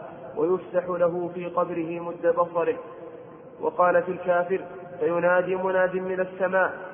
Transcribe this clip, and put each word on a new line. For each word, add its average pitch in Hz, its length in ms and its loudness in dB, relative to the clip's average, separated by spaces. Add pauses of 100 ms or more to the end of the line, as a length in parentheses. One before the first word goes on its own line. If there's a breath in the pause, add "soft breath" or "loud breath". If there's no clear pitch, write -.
(380)
ويفسح 175 520 0
له 175 440 0
في 180 120 -6
قبره 170 540 -2
مد 170 360 0
بصره.'" 170 420 2 (840)
وقال 175 420 4
في 180 80 -4
الكافر: 180 500 0 (380)
"فينادي 175 560 4
مناد 185 400 2
من 185 240 -2
السماء: 185 540 0 (200)